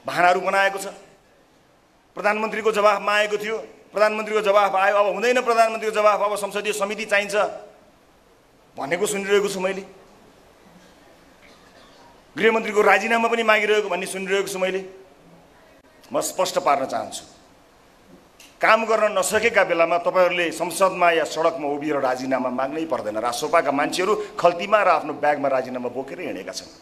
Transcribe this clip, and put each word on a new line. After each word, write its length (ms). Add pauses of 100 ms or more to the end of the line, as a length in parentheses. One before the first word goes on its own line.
बहानाहरू 400
बनाएको 380
छ। 80 (1300)
प्रधानमन्त्रीको 560
जवाफ 320
मागेको 320
थियो, 200 (360)
प्रधानमन्त्रीको 480
जवाफ 340
आयो, 220
अब 160
हुँदैन 320
प्रधानमन्त्रीको 480
जवाफ, 280
अब 160
संसदीय 360
समिति 320
चाहिन्छ 320 (1400)
भनेको 300
सुनिरहेको 420
छु 120
मैले। 240 (2500)
गृहमन्त्रीको 440
राजीनामा 480
पनि 160
मागिरहेको 440
भन्ने 180
सुनिरहेको 420
छु 100
मैले। 260 (1300)
म 80
स्पष्ट 440
पार्न 240
चाहन्छु, 360 (1400)
काम 240
गर्न 360
नसकेका 440
बेलामा 360
तपाईँहरूले 520
संसदमा 600
या 120
सडकमा 440
उभिएर 320
राजीनामा 480
माग्नै 360
पर्दैन। 360
रासोपाका 520
मान्छेहरू 680
खल्तीमा 400
र 80
आफ्नो 240
ब्यागमा 360
राजीनामा 400
बोकेर 320
हिँडेका 320
छन्। 300